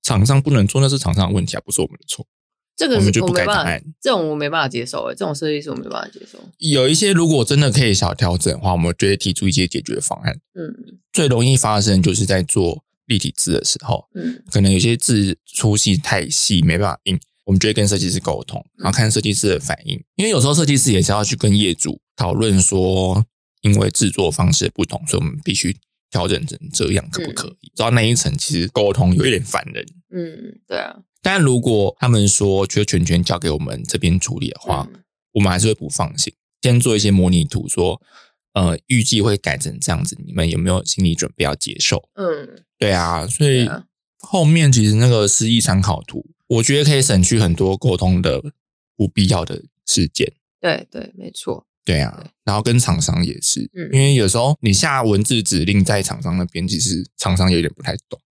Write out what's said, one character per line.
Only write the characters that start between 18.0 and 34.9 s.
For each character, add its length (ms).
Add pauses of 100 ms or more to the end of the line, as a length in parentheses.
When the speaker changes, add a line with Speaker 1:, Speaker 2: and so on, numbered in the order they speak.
Speaker 1:
师 100
沟 240
通， 160
Speaker 2:
嗯。 260
Speaker 1:
然 60
后 60
看 120
设 120
计 100
师 180
的 100
反 260
应。 180 (120)
因 100
为 60
有 100
时 60
候 80
设 100
计 100
师 160
也 80
是 120
要 120
去 120
跟 200
业 200
主 260 (140)
讨 180
论 260
说， 640 (380)
因 160
为 140
制 180
作 220
方 200
式 220
不 100
同， 220
所 140
以 40
我 40
们 160
必 100
须 240 (320)
调 180
整 200
成 100 (160)
这 200
样， 180
可 120
不 100
可 160 (120)
以？ 60
Speaker 2:
嗯。 80
Speaker 1:
直 80
到 80
那 100
一 140
层， 200
其 240
实 100
沟 220
通 220
有 140
一 20
点 140
烦 280
人。 140 (240)
Speaker 2:
嗯， 580
对 120
啊。 220 (240)
Speaker 1:
但 160
如 160
果 440
他 80
们 180
说 400
就 160
全 220
权 180
交 160
给 100
我 80
们 300
这 100
边 220
处 200
理 100
的 100
话， 340